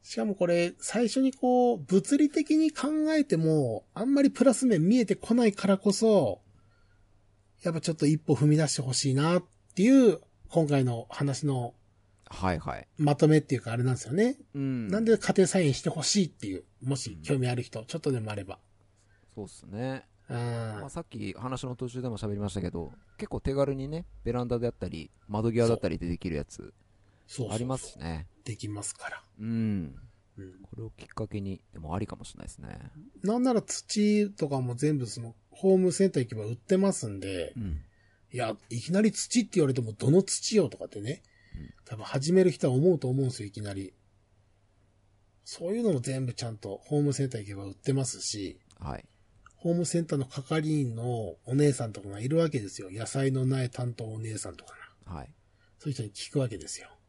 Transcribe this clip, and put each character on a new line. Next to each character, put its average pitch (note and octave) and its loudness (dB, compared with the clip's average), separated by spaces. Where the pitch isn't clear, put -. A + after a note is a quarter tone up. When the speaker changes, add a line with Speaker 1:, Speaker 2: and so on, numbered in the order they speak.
Speaker 1:
し - -14
か A3+ -2
も G3+ -2
こ F3+ 2
れ、 E3+ 2
最 A#3 0
初 C4 0
に C4 4
こ B3 4
う、 G3+ -8
物 F#3+ 2
理 D4 4
的 D#4 2
に D#4 4
考 - -4
え D4+ 4
て - 0
も、 D#3 2
あ G3 -4
ん C#4 2
ま C#4 4
り C#4 6
プ - 2
ラ B3 8
ス - 0
面 F#3+ 4
見 G3 6
え A#3 4
て G3 0
こ - 0
な A#3+ 4
い G#3 4
か - -4
ら G3 6
こ G3 2
そ、 F#3+ 4
や F3 0
っ - -2
ぱ D#3+ -2
ち E3+ -2
ょ D#3+ 0
っ - -12
と D3+ 2
一 D#3 6
歩 - 2
踏 D3 4
み D3+ 6
出 D#3 2
し - -2
て C#3+ -4
ほ B2+ -4
し C3+ 0
い B2+ 2
な D#3+ 4
っ F3 -16
て F3+ 2
い B3 8
う、 - 0
今 D#3+ 2
回 C#3 4
の A#2+ -2
話 C#3+ -2
の B2+ -2
Speaker 2:
は F#2 -2
い D#2 -4
は B1 -8
い。 - -16
Speaker 1:
ま D3 2
と D#3+ 4
め D#3 8
っ - 6
て C#3 -2
い - -2
う - -4
か A2+ -8
あ A#2 -4
れ A#2+ 0
な B2+ 2
ん - 2
で - -6
す - -12
よ A#2+ -6
ね。 A#3 2
Speaker 2:
う C#3+ -8
ん。 C3 -4
Speaker 1:
な G3+ 0
ん A3+ 0
で A3 4
家 - 0
庭 F#3 6
菜 E3 2
園 C3+ 2
し - -8
て - -2
ほ D#3 -6
し G3+ 2
い - -4
っ - -8
て - -12
い F#2+ -6
う、 - -10
も C3+ -2
し E2+ -10
興 D3 -2
味 B2+ 0
あ B2 -2
る A#2+ -6
人、 - -10
Speaker 2:
う - -14
ん。 A2+ -16
Speaker 1:
ち - -10
ょ - -4
っ - -6
と D3 -2
で B2 -2
も G#2+ -8
あ G#2 -8
れ G2 -8
ば。 F#2 -14
Speaker 2:
そ G#2+ -10
う - -8
っ - -16
す - -20
ね。 B2+ -8
Speaker 1:
う - -10
ん。 A#2+ -6
Speaker 2:
ま A#2 -6
あ、 - -12
さ E3+ -10
っ E3 -14
き G#2 -8
話 B2+ -8
の B2 -8
途 B2 -8
中 B2 -10
で B2+ -6
も A2 -8
喋 G#2 -4
り G2+ -6
ま G#2 -4
し F#2+ -8
た G#2 -4
け F2 -4
ど、 E2 -10
結 G#3 -10
構 - -6
手 - -4
軽 C#3 0
に C3+ -8
ね、 D#3+ -8
ベ A#2 -2
ラ B2 -2
ン B2 -8
ダ A#2+ -2
で A#2 -2
あ A#2 0
っ - -10
た - -8
り、 D#2+ -10
窓 A2 0
際 A#2 4
だ A#2 4
っ - -6
た F#2+ -2
り D#2+ -2
で E2+ -6
で E2+ -4
き F2+ -4
る D#2 -4
や C#2+ -4
つ、 - -20
Speaker 1:
そ - -16
う。 - -14
そ - -20
う - -
そ - -8
う - -8
そ F#2 -6
う。 - -4
Speaker 2:
あ - -2
り A#2+ -2
ま C3 -4
す - -14
し - -20
ね。 D#2+ -8
Speaker 1:
で G#2+ -10
き G#2+ -10
ま G#2 -8
す - -8
か - -12
ら。 - -14
Speaker 2:
う G#2+ -10
ん。 G#2+ -2
Speaker 1:
う G2 -16
ん。 F#2+ -18
Speaker 2:
こ A2 -18
れ - -12
を F2 -12
き - -20
っ - -20
か - -8
け G#2 -8
に、 G2 -8
で - -16
も D#2+ -8
あ F#2 -2
り G#2+ -4
か - -10
も - -18
し - -18
れ - -20
な G1+ -14
い - -12
で - -14
す - -20
ね。 - -14
Speaker 1:
な G#3+ 2
ん B3 2
な C4 4
ら A3 4
土 G#3 2
と D#3+ -4
か C#3 0
も B2 -2
全 D3 2
部 B2+ -4
そ A2 -10
の、 A#2 -12
ホ F#3+ 4
ー F#3+ 6
ム F#3 4
セ G3 4
ン F#3 4
タ D3 0
ー B2 2
行 A#2 -12
け - -8
ば G#2+ -6
売 A2 -4
っ A#2 -6
て - 0
ま G3 4
す A#2+ -6
ん G2+ -8
で、 F#2+ -6
Speaker 2:
う A#2+ -8
ん。 E2+ -4
Speaker 1:
い B2 -8
や、 A2+ -4
い A#2 -4
き D#3+ -6
な F#3+ 4
り A3 6
土 - -2
っ - 2
て - -14
言 E3 6
わ C#3 2
れ C3 0
て B2+ -2
も、 A2+ -4
ど - 0
の F#3 8
土 - -2
よ E3+ 4
と - -12
か E2 -8
っ - -10
て G#2 -12
ね、 B2 -8
Speaker 2:
う - -12
ん。 - -16
Speaker 1:
多 A2+ -12
分 G#2+ -12
始 C#3 -2
め F#3 8
る F3+ 6
人 - 0
は B2+ 2
思 E3 6
う D3 -2
と C3 -4
思 C3 2
う C3 2
ん - 0
で A#2+ -4
す - -10
よ、 G2+ -8
い G2 -14
き - -10
な G2+ -8
り。 F#2+ -8
そ - -8
う G#3 0
い A#3 0
う - 0
の A3 4
も C3+ 2
全 C3 -2
部 A#2+ -4
ち - -8
ゃ A#2 -4
ん A2 -10
と G2+ -10
ホ D3 0
ー - 4
ム C#3+ 4
セ C3+ 0
ン B2+ -4
タ A#2 -8
ー - -6
行 G2 -10
け G2+ -8
ば G2 -10
売 F#2+ -10
っ - -12
て - -2
ま C3+ 2
す - -8
し、 G2 -8
Speaker 2:
は C#2 -8
い。 - -14
Speaker 1:
ホ E3+ -2
ー - 2
ム F3 0
セ E3+ 0
ン E3 -4
タ D#3+ -2
ー - 0
の C3+ -2
係 D3+ -2
員 A#2+ -2
の A2+ -6
お A#2+ -4
姉 C#3+ 6
さ B2+ -2
ん G#2+ -8
と G2+ -12
か G2+ -12
が G2 -10
い B2 -4
る D#3 2
わ E3 4
け C3 -2
で G2 -8
す - -14
よ。 G2 -12
野 A2 -8
菜 C3+ 0
の C3 0
苗 C3 0
担 B2 -6
当 A#2 -10
お A2 -10
姉 A2 -8
さ G2 -10
ん D#2+ -16
と - -20
か - -20
が。 F#2+ -12
Speaker 2:
は C#2 -10
い。 - -20
Speaker 1:
そ - -8
う - -4
い - -4
う - -4
人 - -8
に G2+ -12
聞 - -14
く D3 0
わ C3 0
け G#2 -8
で - -12
す - -12
よ。 - -20